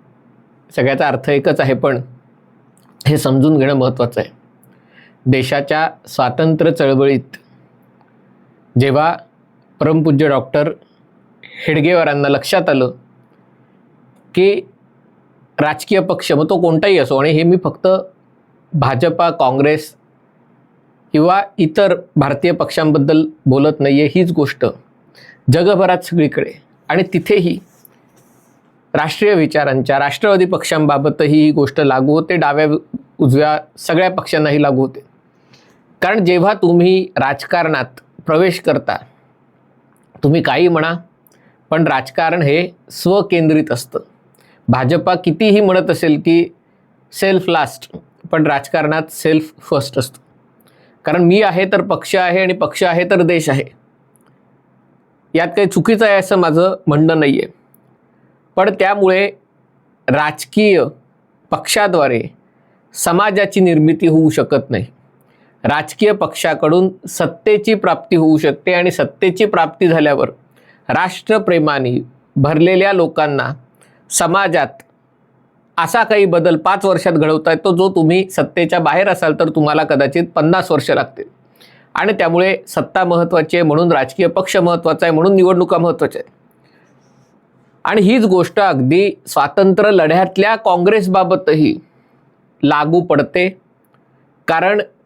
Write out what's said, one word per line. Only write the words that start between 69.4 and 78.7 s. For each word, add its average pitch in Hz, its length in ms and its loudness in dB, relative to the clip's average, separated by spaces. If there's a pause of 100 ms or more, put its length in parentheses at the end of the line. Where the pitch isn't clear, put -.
प्राप्ती 175 440 0
झाल्यावर 151 420 0 (580)
राष्ट्रप्रेमाने 156 1080 0 (380)
भरलेल्या 170 560 2
लोकांना 147 600 -2 (580)
समाजात 170 720 -2 (960)
असा 170 260 0
काही 214 220 2
बदल 170 300 2
पाच 190 280 -2
वर्षात 185 280 0
घडवताय, 156 440 0
तो 180 200 0
जो 190 140 2
तुम्ही 185 400 2
सत्तेच्या 170 500 -2